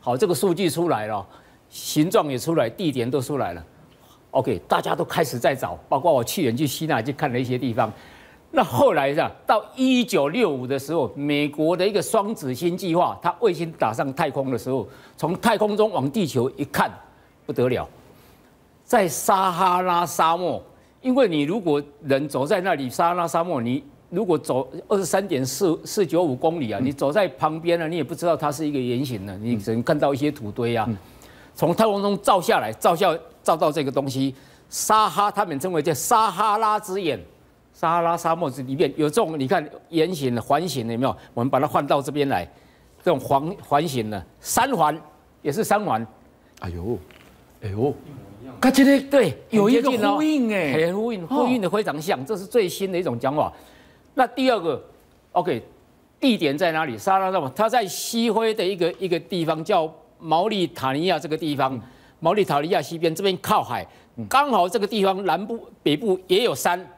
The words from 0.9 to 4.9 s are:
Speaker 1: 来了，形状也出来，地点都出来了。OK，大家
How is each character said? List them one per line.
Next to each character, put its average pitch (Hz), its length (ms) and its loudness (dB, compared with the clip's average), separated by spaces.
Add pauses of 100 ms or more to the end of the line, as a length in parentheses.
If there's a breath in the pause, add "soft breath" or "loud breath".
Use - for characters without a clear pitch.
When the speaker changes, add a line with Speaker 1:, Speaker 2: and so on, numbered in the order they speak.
Speaker 1:
来 107 180 -2
了， 101 180 -4 (440 soft breath)
形 - 420 0
状 175 180 4
也 131 80 -4
出 156 180 -2
来， 123 140 2
地 165 220 -4
点 123 180 -2
都 135 120 0
出 143 160 -4
来 98 160 -2
了。 82 120 -12 (680 soft breath)
OK， 120 360 0
大 - 140 2
家 165 120 -2